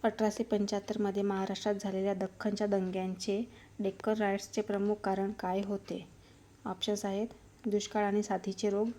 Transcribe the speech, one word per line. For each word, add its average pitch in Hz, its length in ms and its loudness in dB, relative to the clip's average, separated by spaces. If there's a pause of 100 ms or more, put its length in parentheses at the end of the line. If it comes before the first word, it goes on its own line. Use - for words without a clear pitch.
अठराशे 220 400 2
पंच्याहत्तरमध्ये 208 760 0
महाराष्ट्रात 196 600 0
झालेल्या 190 320 0
दख्खनच्या 202 540 -2
दंग्यांचे, 190 760 0 (360)
डेक्कन 196 340 0
रायट्सचे 202 480 0
प्रमुख 202 340 0
कारण 196 360 0
काय 196 340 -2
होते? 196 420 -6 (580)
ऑप्शन्स 202 400 -2
आहेत 202 220 0 (380)
दुष्काळ 208 380 2
आणि 208 200 4
साथीचे 196 460 -2
रोग 208 300 2